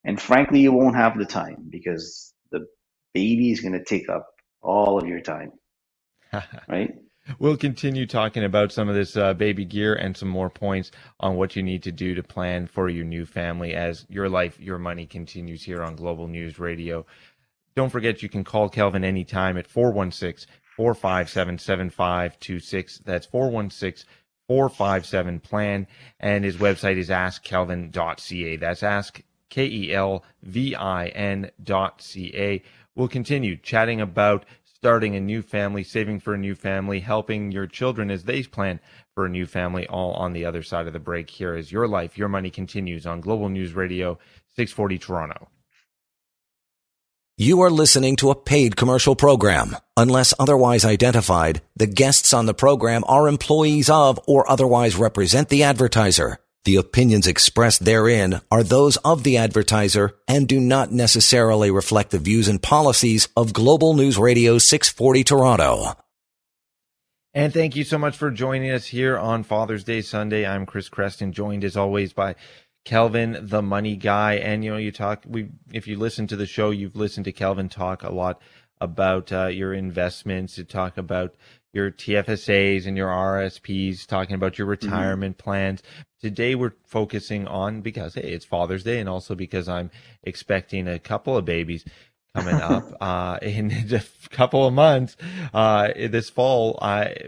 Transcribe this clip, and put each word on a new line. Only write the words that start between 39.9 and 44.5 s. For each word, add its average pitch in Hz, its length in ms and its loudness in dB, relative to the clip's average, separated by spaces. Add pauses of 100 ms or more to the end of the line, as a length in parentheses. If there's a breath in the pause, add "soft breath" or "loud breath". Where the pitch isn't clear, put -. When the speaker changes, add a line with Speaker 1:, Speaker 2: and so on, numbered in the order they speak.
Speaker 2:
on 87 200 -6
the 85 120 -6
other 85 180 -8
side 85 240 -8
of 78 60 -10
the 80 60 -12
break 85 300 -10
here 90 240 -8
as 80 180 -12
Your 113 160 -2
Life, 90 300 -6
Your 101 100 -4
Money 95 220 -4
continues 90 560 -10
on 85 160 -8
Global 104 280 -4
News 92 260 -6
Radio, 90 420 -4 (380 soft breath)